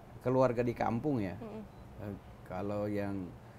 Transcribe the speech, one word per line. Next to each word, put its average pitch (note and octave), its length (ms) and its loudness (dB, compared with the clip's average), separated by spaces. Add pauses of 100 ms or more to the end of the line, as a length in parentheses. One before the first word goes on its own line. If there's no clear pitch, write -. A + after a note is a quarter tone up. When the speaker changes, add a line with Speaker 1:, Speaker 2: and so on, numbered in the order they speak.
(200)
Speaker 1:
keluarga B2+ 400 6
di B2 120 4
kampung A#2 460 2
ya. F#2+ 160 0
Speaker 2:
Mm-mm. G#3+ 280 -8 (400)
Speaker 1:
Eh, G2+ 120 -6 (300)
kalau G2+ 420 -2
yang, G2+ 400 -2 (320)